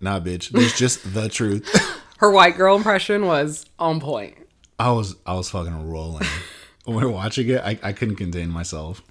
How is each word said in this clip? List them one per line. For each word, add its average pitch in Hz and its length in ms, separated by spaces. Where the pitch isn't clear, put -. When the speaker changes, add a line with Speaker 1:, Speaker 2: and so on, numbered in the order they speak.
Speaker 1:
"Nah, 95 180
bitch, 90 300
there's 120 280
just 120 360
the 107 160
truth." 107 360
<laughs> - 120
Speaker 2:
Her 208 120
white 180 280
girl 190 180
impression 208 480
was 151 400
on 160 220
point. 123 360
Speaker 1:
I 120 140
was, 104 320
I 92 100
was 90 160
fucking 85 400
rolling. 80 420
Speaker 2:
<laughs> - 520
Speaker 1:
When 117 140
we 123 60
were 123 60
watching 110 380
it, 127 160
I, 104 180
I 101 120
couldn't 104 220
contain 87 340
myself. 82 500